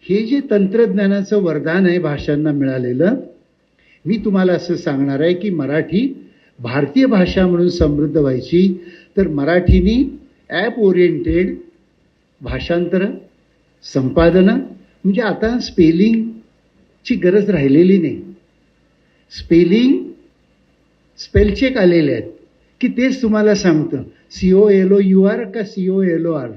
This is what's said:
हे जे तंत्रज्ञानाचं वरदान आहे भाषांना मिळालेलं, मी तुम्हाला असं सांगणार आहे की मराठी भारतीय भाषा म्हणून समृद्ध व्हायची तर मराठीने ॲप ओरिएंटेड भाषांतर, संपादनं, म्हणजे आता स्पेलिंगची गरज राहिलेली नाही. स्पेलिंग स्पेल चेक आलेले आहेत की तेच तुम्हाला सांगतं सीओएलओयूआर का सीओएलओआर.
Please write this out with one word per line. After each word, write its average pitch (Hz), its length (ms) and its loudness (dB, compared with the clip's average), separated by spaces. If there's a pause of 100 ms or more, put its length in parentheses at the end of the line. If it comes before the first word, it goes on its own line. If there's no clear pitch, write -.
हे 185 200 0
जे 269 140 0 (100)
तंत्रज्ञानाचं 202 920 0
वरदान 160 420 0
आहे 175 140 2
भाषांना 151 520 -2
मिळालेलं, 135 640 0 (880)
मी 202 200 -2
तुम्हाला 190 280 2
असं 170 220 -4
सांगणार 139 440 -4
आहे 170 140 2
की 190 160 -6
मराठी 160 580 -2 (520)
भारतीय 139 460 0
भाषा 185 420 0
म्हणून 175 220 0
समृद्ध 147 480 -2
व्हायची 147 500 0 (500)
तर 190 100 0
मराठीने 180 680 2 (540)
ॲप 220 300 -4
ओरिएंटेड 175 760 0 (840)
भाषांतर, 175 640 -2 (800)
संपादनं, 170 760 2 (440)
म्हणजे 196 180 0
आता 220 380 -2
स्पेलिंगची - 1600 -2
गरज 196 340 0
राहिलेली 170 480 4
नाही. 156 240 -2 (1120)
स्पेलिंग 190 640 2 (1200)
स्पेल 208 360 0
चेक 254 220 0
आलेले 170 340 2
आहेत - 200 -6 (500)
की 254 60 -2
तेच 247 340 -2
तुम्हाला 214 340 2
सांगतं 151 480 0 (280)
सीओएलओयूआर 190 1160 2
का 226 140 -8
सीओएलओआर. 170 920 -4